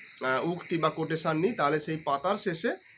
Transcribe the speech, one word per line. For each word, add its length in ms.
আহ, 280
উক্তি 280
বা 120
কোটেশন 460
নিই, 160
তাহলে 280
সেই 160
পাতার 400
শেষে 400